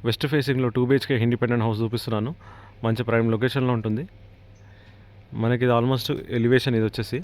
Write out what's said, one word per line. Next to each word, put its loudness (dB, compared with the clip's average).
వెస్ట్ -2
ఫేసింగ్‌లో 0
టూ 2
బీహెచ్కే 2
ఇండిపెండెంట్ 0
హౌస్ 0
చూపిస్తున్నాను. -4
మంచి 0
ప్రైమ్ 2
లొకేషన్‌లో 0
ఉంటుంది. -4
మనకి 0
ఇది 4
almost 0
ఎలివేషన్, 2
ఇది 2
వచ్చేసి -6